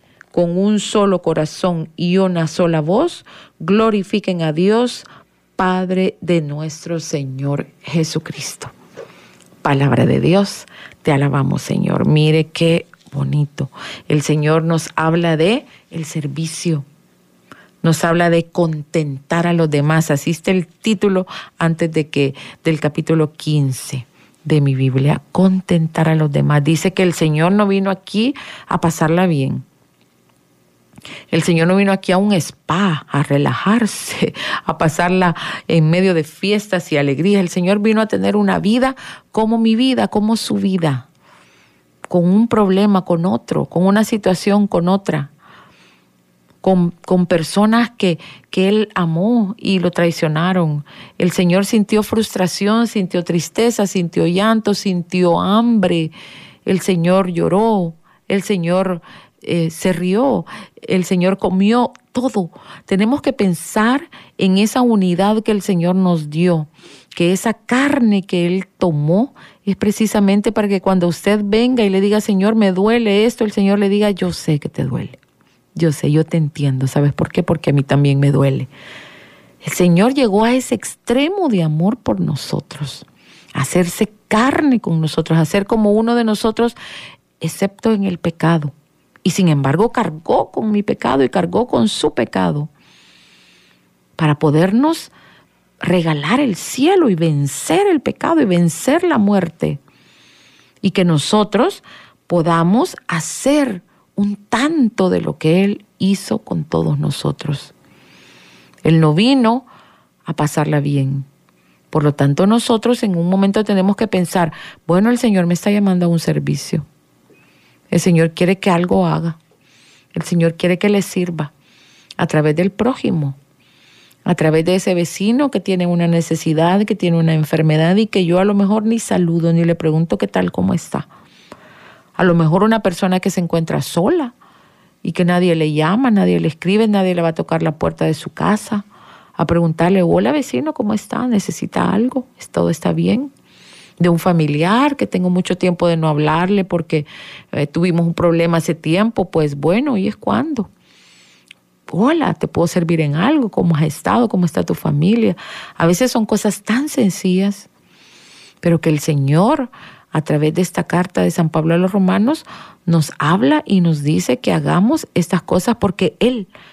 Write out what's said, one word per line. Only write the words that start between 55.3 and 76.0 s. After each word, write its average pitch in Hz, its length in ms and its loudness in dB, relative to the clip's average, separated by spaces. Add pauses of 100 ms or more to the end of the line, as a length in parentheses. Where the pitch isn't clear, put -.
hambre. 185 680 2 (540)
El 190 160 0
Señor 185 500 0
lloró, 175 640 0 (340)
el 196 140 -2
Señor, 180 640 -2 (440)
eh, 165 220 -2
se 185 240 -2
rió, 185 520 0 (360)
el 185 220 -2
Señor 185 340 0
comió 202 560 2 (180)
todo. 233 380 -4 (360)
Tenemos 220 360 0
que - 100 0
pensar 214 800 -2 (300)
en 190 180 2
esa 214 240 0
unidad 202 640 2
que 226 80 -2
el 208 100 0
Señor 180 340 0
nos 170 360 0
dio, 165 360 0 (480)
que 175 160 2
esa 208 220 -2
carne 247 680 0
que 175 240 -2
Él 185 180 -2 (140)
tomó 170 560 0 (280)
es 196 120 -2
precisamente 202 760 0
para 208 160 -2
que 196 140 -2
cuando 185 260 2
usted 202 360 0
venga 226 400 2
y 196 80 2
le 190 100 2
diga, 202 200 2
"Señor, 208 340 0
me 202 160 2
duele 208 540 2
esto", 240 180 0
el 214 80 -2
Señor 202 260 2
le 202 120 2
diga, 208 200 2
"Yo 180 240 -2
sé 151 260 -2
que - 100 -8
te - 140 -6
duele. 131 360 -6 (560)
Yo 165 160 0
sé, 147 200 -2